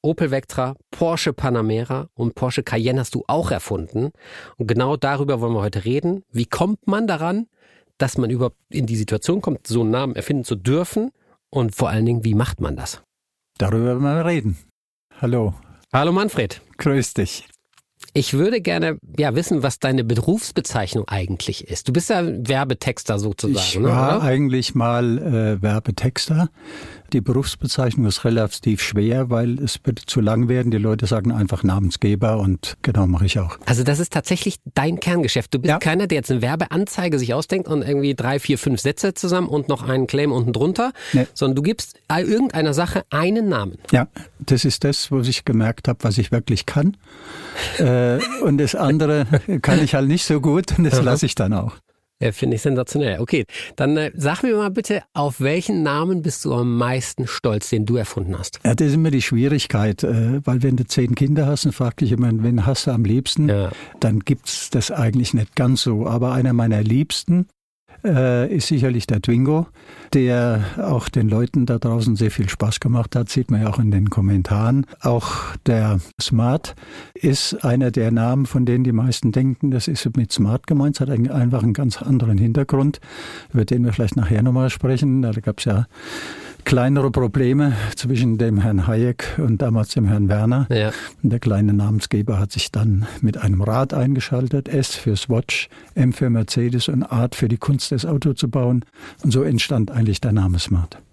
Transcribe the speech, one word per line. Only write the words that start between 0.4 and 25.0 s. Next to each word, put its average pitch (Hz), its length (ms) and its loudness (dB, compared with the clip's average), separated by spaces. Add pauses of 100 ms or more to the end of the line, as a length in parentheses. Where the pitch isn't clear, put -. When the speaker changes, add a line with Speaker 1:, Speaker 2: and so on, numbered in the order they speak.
Speaker 1:
Porsche 165 420 -2
Panamera 123 800 -2
und 120 200 -4
Porsche 127 280 -2
Cayenne 123 380 -2
hast - 140 -8
du 117 120 -4
auch 156 240 -2
erfunden. 107 600 -4 (460)
Und 117 120 -6
genau 127 280 0
darüber 139 440 -2
wollen 117 140 -2
wir 104 80 0
heute 101 220 -4
reden. 170 460 -2
Wie 117 160 -2
kommt - 400 -2
man 208 200 0
daran, 185 400 -2 (520)
dass 135 200 -2
man 120 120 0
überhaupt 123 260 -2 (140)
in 135 160 -2
die 113 100 -2
Situation 107 440 -2
kommt, - 260 -4
so 117 140 0
einen 110 100 2
Namen 127 260 -2
erfinden 139 280 -4
zu - 100 -4
dürfen? 160 560 -2 (400)
Und 120 240 0
vor 120 140 0
allen 110 180 2
Dingen, 117 180 0
wie 113 100 0
macht - 260 0
man 71 160 -4
das? - 260 -12 (560)
Speaker 2:
Darüber 117 420 0
wollen - 20 0 (140)
wir 165 100 -2
reden. 120 300 -2 (640)
Hallo. 117 340 0 (380)
Speaker 1:
Hallo 147 200 2
Manfred. 185 480 -2 (180)
Speaker 2:
Grüß 139 360 0
dich. - 340 -4 (640)
Speaker 1:
Ich 139 220 -2
würde 202 260 0
gerne, 165 380 -2 (200)
ja, 147 160 0
wissen, 160 280 0
was 131 160 -2
deine 131 260 0
Berufsbezeichnung 113 1040 -2
eigentlich 95 600 -6
ist. - 200 -6
Du 131 40 0
bist 170 180 0
ja 190 140 2
Werbetexter 127 960 -2
sozusagen, 107 480 -2
Speaker 2:
Ich 92 120 -2
Speaker 1:
ne, 120 100 2
Speaker 2:
war 131 300 2
Speaker 1:
oder? - 80 0
Speaker 2:
eigentlich 131 480 0
mal, 120 440 2